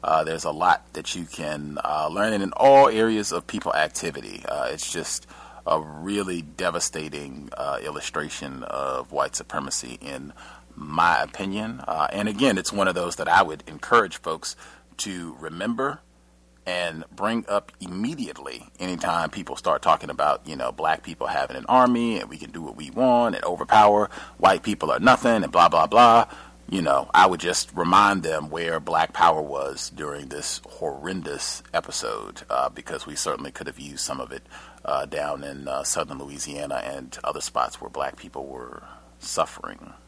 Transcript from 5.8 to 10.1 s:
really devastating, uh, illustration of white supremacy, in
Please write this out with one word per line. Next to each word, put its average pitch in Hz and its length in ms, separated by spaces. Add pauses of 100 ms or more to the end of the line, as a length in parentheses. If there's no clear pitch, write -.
really 87 640
devastating, 76 1120
uh, 67 260
illustration 73 840
of 65 480
white 69 240
supremacy, 67 640
in 69 320 (420)